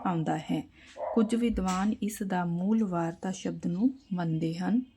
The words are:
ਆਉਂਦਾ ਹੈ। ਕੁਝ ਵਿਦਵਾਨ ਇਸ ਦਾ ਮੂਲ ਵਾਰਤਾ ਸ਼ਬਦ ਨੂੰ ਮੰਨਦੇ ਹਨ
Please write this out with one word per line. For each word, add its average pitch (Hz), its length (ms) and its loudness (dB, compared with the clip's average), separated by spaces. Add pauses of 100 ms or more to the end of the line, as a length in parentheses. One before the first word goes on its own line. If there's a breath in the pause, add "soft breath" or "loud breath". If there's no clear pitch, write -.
ਆਉਂਦਾ 160 320 0
ਹੈ। - 320 -4 (440 loud breath)
ਕੁਝ 226 220 4
ਵਿਦਵਾਨ 208 680 2
ਇਸ 208 220 -4
ਦਾ 185 220 0
ਮੂਲ 185 380 2
ਵਾਰਤਾ 175 480 -2
ਸ਼ਬਦ 170 360 -6
ਨੂੰ 202 260 2 (200)
ਮੰਨਦੇ 165 420 0
ਹਨ 185 260 2 (160)